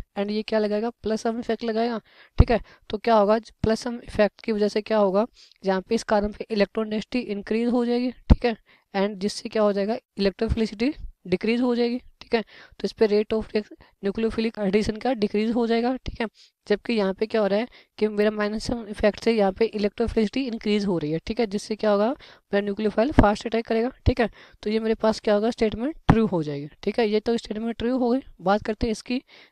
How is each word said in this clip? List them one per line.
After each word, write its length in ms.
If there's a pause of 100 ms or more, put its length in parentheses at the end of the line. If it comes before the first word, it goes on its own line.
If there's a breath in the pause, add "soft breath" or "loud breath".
(180)
and 120
ये 140
क्या 140
लगाएगा, 340
प्लस 340
एम 140
इफेक्ट 240
लगाएगा, 360 (380 soft breath)
ठीक 120
है। 100 (300 loud breath)
तो 80
क्या 160
होगा, 240 (240)
प्लस 240
एम 180
इफेक्ट 360
की 120
वजह 160
से 140
क्या 160
होगा, 280 (380 loud breath)
यहाँ 160
पे 140
इस 100
कार्बन 280
पे 180
इलेक्ट्रॉन 400
डेंसिटी 300
इंक्रीज 500
हो 140
जाएगी, 260 (200)
ठीक 140
है, 120 (380 soft breath)
and 220
जिससे 320
क्या 140
हो 100
जाएगा, 240 (220)
इलेक्ट्रोफिलिसिटी 720 (360)
डिक्रीज 320
हो 140
जाएगी, 240 (220)
ठीक 140
है। 60
तो 440
इस 80
पे 160
rate 260
of 220
न्यूक्लियोफिलिक 1000
एडिशन 380
का 180
डिक्रीज 380
हो 140
जाएगा, 320
ठीक 220
है। 60 (400 soft breath)
जबकि 260
यहाँ 220
पे 120
क्या 140
हो 60
रहा 120
है 80 (320 loud breath)
कि 100
मेरा 240
माइनस 380
एम 180
इफेक्ट 320
से 120
यहाँ 200
पे 140
इलेक्ट्रोफिलिसिटी 760
इंक्रीज 440
हो 120
रही 140
है, 140
ठीक 140
है, 60
जिससे 300
क्या 140
होगा, 180 (440 loud breath)
मेरा 80
न्यूक्लियोफाइल 520
फास्ट 340
अटैक 200
करेगा, 240 (160)
ठीक 140
है। 80 (340 loud breath)
तो 80
ये 100
मेरे 160
पास 240
क्या 140
होगा, 160
स्टेटमेंट 440 (140)
ट्रू 180
हो 160
जाएगी, 260 (140)
ठीक 160
है। 100
ये 120
तो 160
स्टेटमेंट 400
ट्रू 220
हो 120
गई। 100 (220)
बात 200
करते 240
हैं 60
इसकी 300 (300 loud breath)